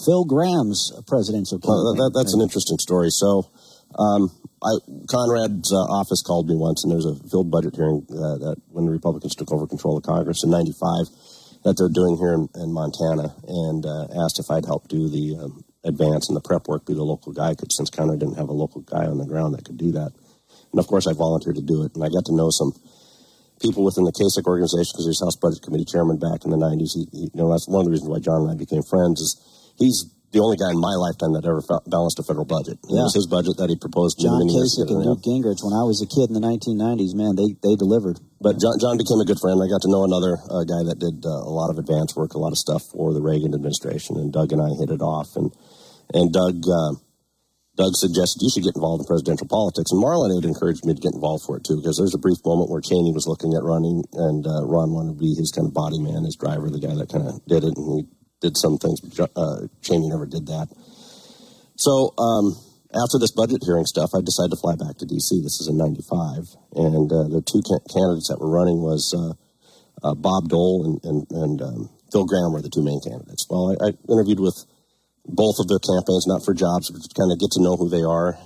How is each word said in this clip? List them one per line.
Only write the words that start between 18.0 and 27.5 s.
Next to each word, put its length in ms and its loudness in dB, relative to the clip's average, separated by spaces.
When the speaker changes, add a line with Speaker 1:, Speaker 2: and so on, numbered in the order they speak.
Speaker 2:
didn't 220 -4
have 80 -4
a 80 -2
local 240 -4
guy 240 -4
on 140 -2
the 100 -6
ground 240 -2
that 100 -8
could 140 -14
do 160 0
that. 180 -4
And 80 2
of 80 0
course, 200 2
I 60 0
volunteered 420 0
to 60 -6
do 220 0
it, 120 -6
and 80 -4
I 60 -2
got 160 0
to 100 0
know 140 4
some 240 0
people 220 2
within 200 4
the 80 2
casec 360 2
organization, 480 2
'cause 100 -4
he 80 2
was 80 -2
House 140 -2
Budget 260 0
Committee 240 -2
chairman 320 2
back 260 -2
in 80 -2
the 60 2
nineties. 360 0
He, 180 -4
he, 200 -8
you 60 -12
know, 140 2